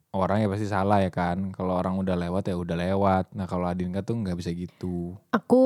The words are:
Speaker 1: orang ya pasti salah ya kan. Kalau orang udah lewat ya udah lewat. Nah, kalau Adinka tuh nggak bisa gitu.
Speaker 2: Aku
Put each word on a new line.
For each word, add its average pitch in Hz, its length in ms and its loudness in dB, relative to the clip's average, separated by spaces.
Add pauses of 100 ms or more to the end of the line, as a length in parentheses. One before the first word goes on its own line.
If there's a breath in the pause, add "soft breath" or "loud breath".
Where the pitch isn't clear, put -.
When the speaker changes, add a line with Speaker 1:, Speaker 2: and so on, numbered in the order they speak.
(180)
Speaker 1:
orang 95 220 2
ya 110 80 2
pasti 101 180 -2
salah 101 340 2
ya 95 100 2
kan. 90 400 -2
Kalau 92 240 -4
orang 92 220 0
udah 95 200 0
lewat 87 300 -2
ya 95 100 -2
udah 87 200 -4
lewat. 92 560 2
Nah, 95 140 -6
kalau 90 200 -2
Adinka 90 360 -2
tuh 113 140 -4
nggak 95 200 -2
bisa 87 140 -6
gitu. 87 640 -6 (160)
Speaker 2:
Aku 247 360 4